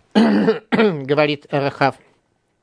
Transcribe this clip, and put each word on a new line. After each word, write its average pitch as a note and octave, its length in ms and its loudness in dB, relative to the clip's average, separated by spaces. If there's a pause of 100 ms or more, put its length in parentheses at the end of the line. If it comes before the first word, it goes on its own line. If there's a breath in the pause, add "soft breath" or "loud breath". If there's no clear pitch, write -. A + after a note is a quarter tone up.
<clears throat> - 100 -20
говорит F3+ 1400 0
Рахав, C#3 460 -2 (680)